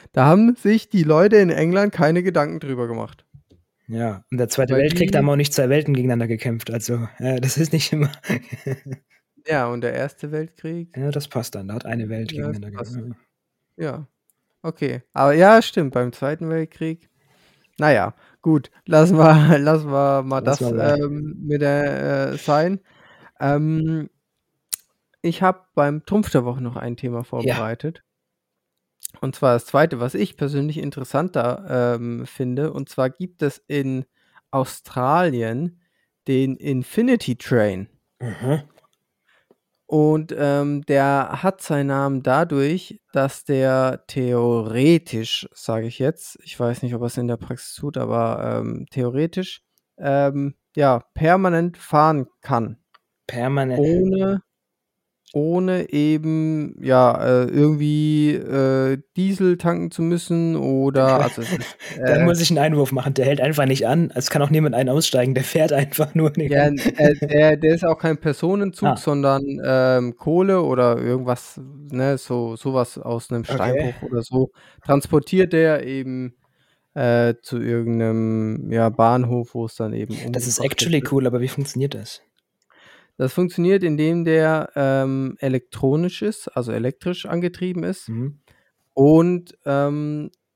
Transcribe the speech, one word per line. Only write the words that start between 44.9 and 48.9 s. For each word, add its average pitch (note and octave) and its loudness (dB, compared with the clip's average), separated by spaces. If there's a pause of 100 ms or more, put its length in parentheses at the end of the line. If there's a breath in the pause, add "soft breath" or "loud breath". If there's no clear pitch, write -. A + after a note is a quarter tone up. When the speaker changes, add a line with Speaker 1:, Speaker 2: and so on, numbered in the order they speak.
Speaker 1:
sag A2+ -6
ich A#2 -10
jetzt, - -6
ich - -18
weiß A#2+ -4
nicht, A#2+ -4
ob A#2 -6
er A#2+ -4
es A#2+ -8
in A#2+ -4
der A#2 -4
Praxis - -12
tut, C#3+ -8
aber, A2+ -4
ähm, A#2 -8